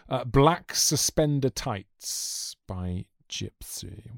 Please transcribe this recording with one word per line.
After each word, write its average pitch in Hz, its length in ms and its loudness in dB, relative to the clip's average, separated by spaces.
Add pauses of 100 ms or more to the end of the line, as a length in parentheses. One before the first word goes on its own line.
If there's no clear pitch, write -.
uh, 123 160 -2
Black 139 500 4
Suspender 147 760 2
Tights - 1080 -8 (100)
by 90 400 -4 (220)
Gypsy. - 760 -10 (140)